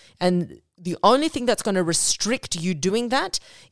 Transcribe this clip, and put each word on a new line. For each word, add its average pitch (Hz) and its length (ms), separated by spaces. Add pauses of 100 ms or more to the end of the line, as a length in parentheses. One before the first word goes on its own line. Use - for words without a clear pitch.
(200)
And 180 400 (180)
the 175 260
only 269 260
thing 247 160
that's 233 160
gonna 190 220
restrict 180 760
you 175 160
doing 190 360
that 320 300 (320)